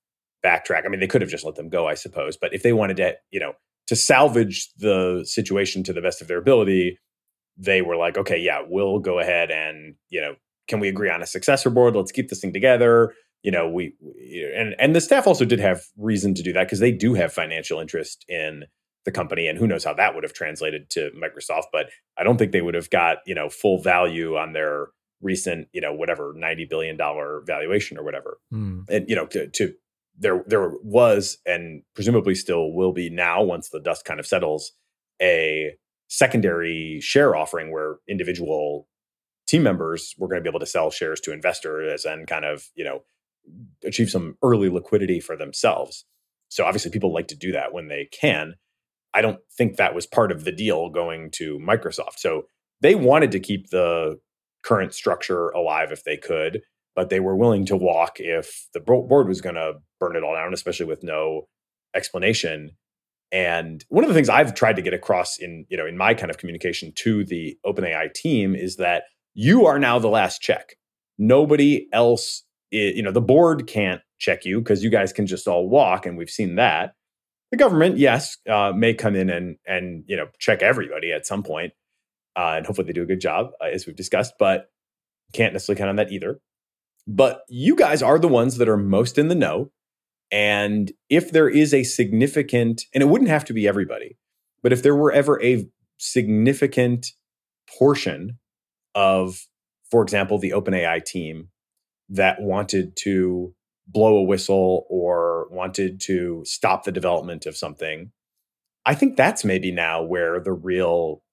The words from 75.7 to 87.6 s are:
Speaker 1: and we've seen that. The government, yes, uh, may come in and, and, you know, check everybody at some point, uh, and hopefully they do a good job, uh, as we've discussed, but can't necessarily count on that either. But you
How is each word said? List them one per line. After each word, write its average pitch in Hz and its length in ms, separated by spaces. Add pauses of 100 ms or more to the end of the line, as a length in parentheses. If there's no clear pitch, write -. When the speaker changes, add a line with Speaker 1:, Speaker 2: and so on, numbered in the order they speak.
Speaker 1:
and 87 120
we've 85 120
seen 92 260
that. 92 380 (560)
The 240 80
government, 190 400
yes, 135 380 (140)
uh, 101 260
may 113 180
come 107 220
in 95 140
and, 85 260 (100)
and, 90 400
you 98 120
know, 76 100 (100)
check - 240
everybody 85 520
at 76 120
some 98 180
point, 78 280 (640)
uh, 85 220
and 80 80
hopefully 95 200
they - 60
do 85 120
a - 20
good 92 160
job, 82 300 (100)
uh, 80 60
as 85 200
we've 80 80
discussed, - 420
but 95 280 (680)
can't 113 220
necessarily 98 240
count 98 120
on 98 60
that 101 160
either. 98 300 (640)
But 107 400
you 156 300